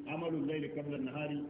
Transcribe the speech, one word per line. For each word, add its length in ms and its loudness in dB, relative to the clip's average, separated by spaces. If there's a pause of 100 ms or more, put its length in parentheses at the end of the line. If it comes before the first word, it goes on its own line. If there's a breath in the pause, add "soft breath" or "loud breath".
عمل 200 0
الليل 440 2
قبل 240 -2
النهار 540 0